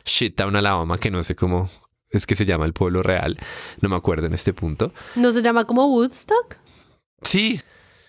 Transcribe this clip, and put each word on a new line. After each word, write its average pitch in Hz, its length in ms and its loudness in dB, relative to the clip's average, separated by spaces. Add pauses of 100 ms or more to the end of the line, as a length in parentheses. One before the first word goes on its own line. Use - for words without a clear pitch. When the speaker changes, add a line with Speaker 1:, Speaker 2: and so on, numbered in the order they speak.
Speaker 1:
Shittown, 101 500 0
Alabama", 90 440 0
que 110 120 -2
no 90 120 -2
sé - 120 -4
cómo 90 340 0 (400)
es - 160 -2
que 101 100 0
se 101 100 0
llama 82 200 2
el 82 80 -2
pueblo 92 300 0
real, 87 340 0 (440)
no 101 80 0
me 92 60 0
acuerdo 85 320 0
en 80 60 -2
este 90 200 -2
punto. - 380 -4 (240)
Speaker 2:
¿No 240 160 4
se 233 120 0
llama 233 220 2
como 254 220 2
Woodstock? 262 680 0 (640)
Speaker 1:
Sí, 208 380 2 (500)